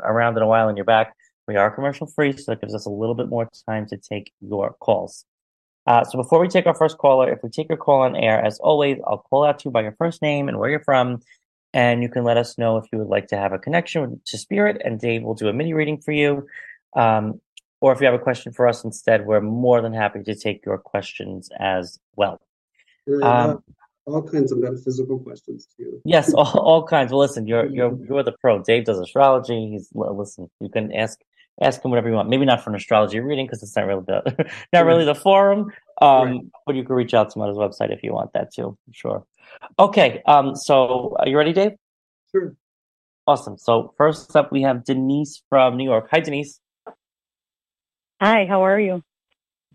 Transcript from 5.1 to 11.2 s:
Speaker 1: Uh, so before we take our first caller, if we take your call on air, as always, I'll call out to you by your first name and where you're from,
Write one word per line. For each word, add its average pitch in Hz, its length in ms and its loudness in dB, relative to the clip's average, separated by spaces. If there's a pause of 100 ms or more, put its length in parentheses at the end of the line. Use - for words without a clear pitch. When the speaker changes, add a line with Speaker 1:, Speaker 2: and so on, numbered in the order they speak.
Speaker 1:
Uh, 120 200 4
so - 120 -10
before 127 220 2
we 180 80 2
take 185 180 2
our 165 100 2
first 156 220 0
caller, 131 320 4
if - 140 -6
we 120 60 -10
take 156 180 -8
your 160 100 -4
call 139 260 2
on 127 120 0
air, 110 260 2
as 107 180 -2
always, 143 460 2
I'll - 240 -6
call 139 140 2
out 147 160 0
to - 60 -14
you 139 60 -8
by 117 100 0
your 107 160 -6
first 170 240 -4
name 147 260 -2
and 120 100 -6
where 107 120 -2
you're 151 100 -2
from, 123 400 0 (540)